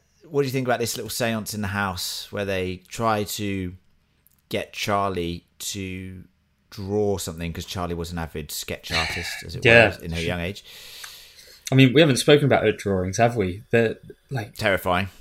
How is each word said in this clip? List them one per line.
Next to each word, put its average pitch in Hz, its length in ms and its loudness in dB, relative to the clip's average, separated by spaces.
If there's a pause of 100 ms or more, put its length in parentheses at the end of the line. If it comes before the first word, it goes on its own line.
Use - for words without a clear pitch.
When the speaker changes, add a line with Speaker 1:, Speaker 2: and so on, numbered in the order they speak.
(240)
Speaker 1:
what 147 180 0
do 139 40 -2
you 123 60 -4
think 131 140 -2
about 117 140 2
this 113 160 -4
little 110 140 -8
seance 113 440 -2
in 104 60 -6
the 101 80 -4
house 98 640 -4
where 101 140 -4
they 92 420 -2
try 110 360 0
to 95 500 -4 (720)
get 101 240 -6
Charlie 92 720 -2 (140)
to 92 680 -10 (460)
draw 101 480 0
something? 85 340 -6
'Cause 87 140 -10
Charlie 87 280 -4
was 82 180 -6
an 85 60 -6
avid 80 320 -8
sketch - 420 -8
artist, 80 380 -4 (140)
as 87 120 -10
it - 80 0
Speaker 2:
Yeah. 117 340 8
Speaker 1:
were, - 60 -14
in 82 80 -6
her 82 80 -4
young 87 200 -4
age. 92 240 -8 (1040)
Speaker 2:
I 131 40 2
mean, 131 200 8
we 147 60 8
haven't 143 160 6
spoken 147 300 6
about 101 180 4
her 107 80 6
drawings, 95 460 -2
have 117 180 4
we? 95 340 -2
They're, 117 260 4 (340)
like, 113 260 -8
Speaker 1:
Terrifying. 95 520 0 (120)